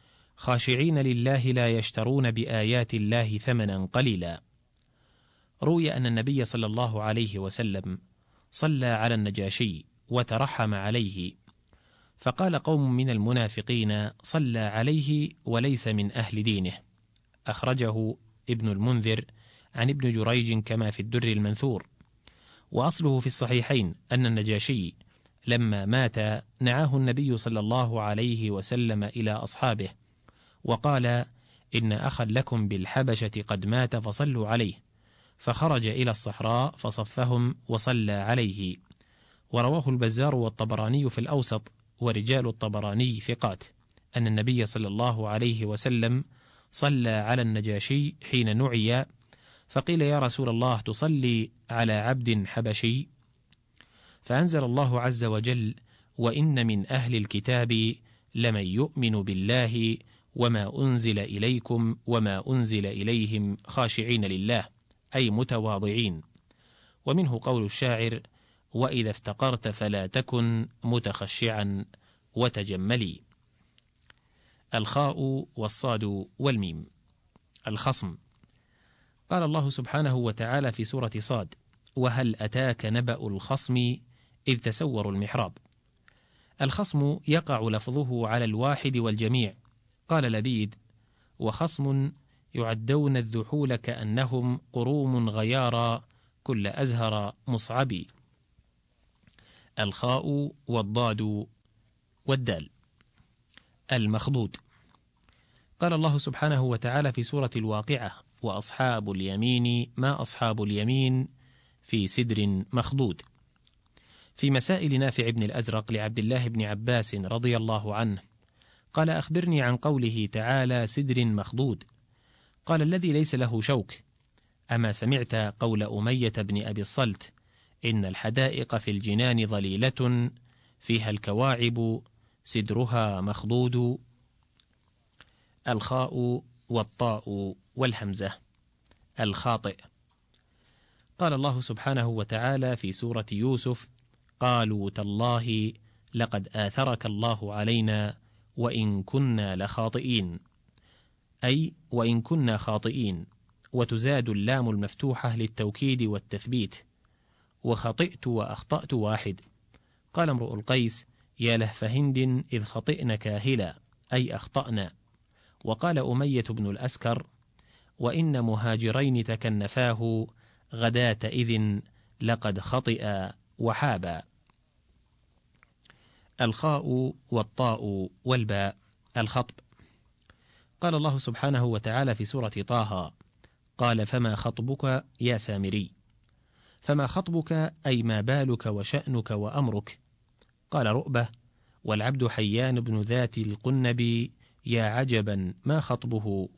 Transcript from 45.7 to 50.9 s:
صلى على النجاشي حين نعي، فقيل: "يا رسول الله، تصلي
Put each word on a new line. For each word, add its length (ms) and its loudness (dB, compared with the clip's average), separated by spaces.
صلى 380 2
على 320 2
النجاشي 720 0
حين 260 4
نعي، 480 2
فقيل: 340 0
"يا 180 4
رسول 300 0
الله، 320 2
تصلي 720 0